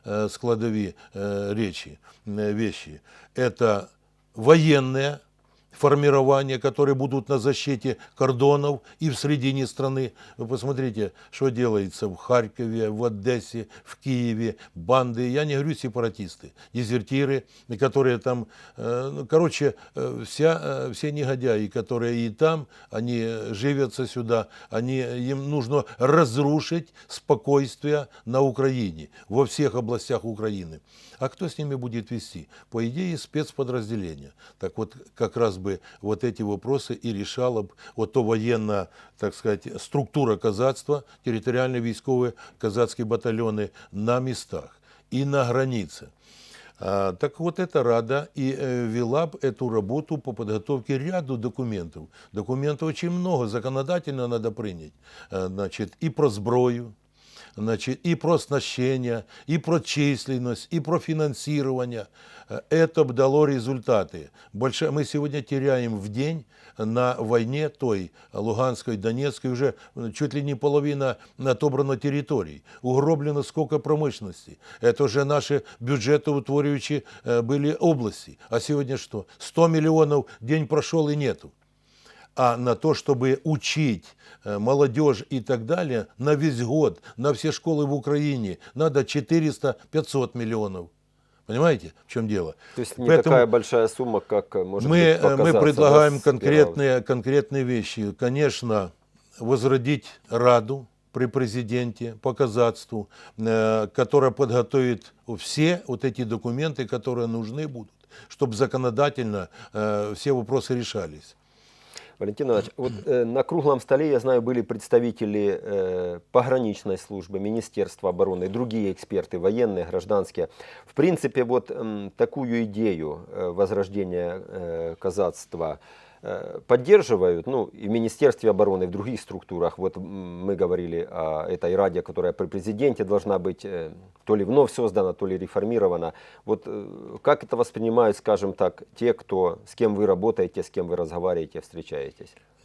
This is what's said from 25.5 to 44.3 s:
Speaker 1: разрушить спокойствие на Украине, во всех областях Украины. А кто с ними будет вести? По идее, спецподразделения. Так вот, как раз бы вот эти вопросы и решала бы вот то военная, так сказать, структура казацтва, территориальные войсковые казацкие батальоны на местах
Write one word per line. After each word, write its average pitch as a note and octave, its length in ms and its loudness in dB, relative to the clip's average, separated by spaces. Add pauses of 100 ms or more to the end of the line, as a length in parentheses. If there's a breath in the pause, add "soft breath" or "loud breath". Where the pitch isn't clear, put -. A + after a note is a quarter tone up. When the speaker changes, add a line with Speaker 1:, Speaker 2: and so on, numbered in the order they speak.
Speaker 1:
разрушить D3 920 2 (180 loud breath)
спокойствие C#3+ 1000 0 (180 loud breath)
на B2+ 160 0
Украине, A#2+ 680 0 (200 loud breath)
во B2+ 160 2
всех B2+ 300 -2
областях A#2 500 -4
Украины. G2+ 560 -8 (380 loud breath)
А C3 80 -2
кто F3 220 -8
с - 80 -12
ними D3 180 -6
будет A#2+ 360 -8
вести? G2 360 -10 (220 loud breath)
По A2+ 180 -2
идее, E3 300 -4
спецподразделения. A2 1120 -6 (260 loud breath)
Так - 200 -8
вот, A2 180 -8 (200)
как A2 200 -2
раз A2 220 2
бы F#2+ 240 -4 (200 loud breath)
вот G#2 220 -2
эти A2+ 200 -4
вопросы A2+ 500 -2
и A#2+ 180 -6
решала A2 520 -2
бы F#2+ 60 -12 (280 loud breath)
вот A2 160 -4
то C3 100 4
военная, G#2+ 640 0 (320 loud breath)
так G2+ 160 -4
сказать, - 320 -2 (140)
структура C3 560 0
казацтва, B2+ 640 0 (220 soft breath)
территориальные B2 560 -2
войсковые A#2+ 540 -2 (220 loud breath)
казацкие A2+ 480 0
батальоны A2 640 -2 (200 loud breath)
на A2+ 280 0
местах G#2 600 -8 (320 soft breath)